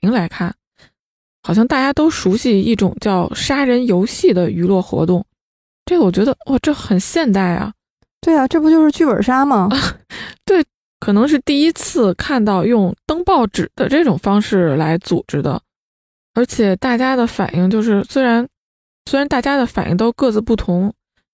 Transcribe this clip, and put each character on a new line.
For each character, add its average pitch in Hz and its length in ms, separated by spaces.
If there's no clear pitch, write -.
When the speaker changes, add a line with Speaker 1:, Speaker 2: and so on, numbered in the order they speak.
Speaker 1:
应 196 100
来 190 160
看， - 260
好 - 120
像 220 120
大 277 120
家 269 140
都 311 180
熟 196 280
悉 208 240
一 226 140
种 196 260
叫 185 320
“杀 277 320
人 247 200
游 196 200
戏” - 260
的 180 200
娱 175 140
乐 185 160
活 - 240
动。 180 200
这 349 120
个 294 80
我 - 60
觉 190 120
得， 262 220
哇， 269 160
这 302 100
很 208 280
现 294 320
代 196 100
啊。 185 320
Speaker 2:
对 320 160
啊， 262 100
这 320 140
不 311 80
就 320 160
是 302 60
剧 330 140
本 233 160
杀 254 240
吗？ 214 220
Speaker 1:
<laughs> - 380
对， 359 180
可 - 120
能 214 160
是 294 120
第 285 220
一 320 120
次 214 400
看 254 300
到 190 220
用 202 300
登 339 200
报 302 220
纸 - 280
的 - 140
这 311 140
种 220 140
方 208 240
式 175 360
来 160 220
组 - 280
织 147 140
的。 - 200
而 240 120
且 202 320
大 247 200
家 262 200
的 233 100
反 - 280
应 180 140
就 214 140
是， 214 220
虽 269 180
然， 240 240
虽 277 100
然 285 80
大 262 140
家 277 160
的 254 80
反 - 240
应 170 80
都 226 160
各 262 180
自 214 80
不 226 160
同， 190 380